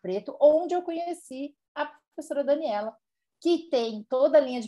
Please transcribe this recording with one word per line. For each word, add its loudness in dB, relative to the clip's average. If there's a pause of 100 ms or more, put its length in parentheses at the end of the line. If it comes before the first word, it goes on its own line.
Preto, -6
onde 4
eu 0
conheci -8 (180)
a -6
professora -8
Daniela, -2 (460)
que 0
tem -2
toda 4
a 8
linha -4
de -10